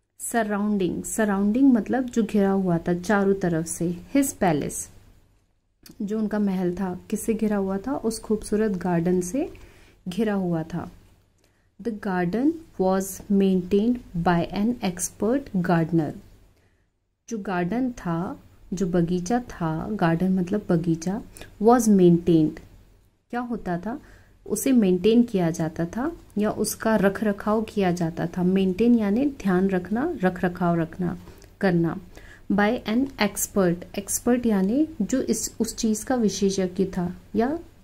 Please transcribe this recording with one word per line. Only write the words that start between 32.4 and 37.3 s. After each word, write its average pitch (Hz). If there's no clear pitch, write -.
By 208
an 240
expert, 196
expert 240
यानी 220
जो 254
इस, -
उस -
चीज़ 214
का 262
विशेषज्ञ 196
था 180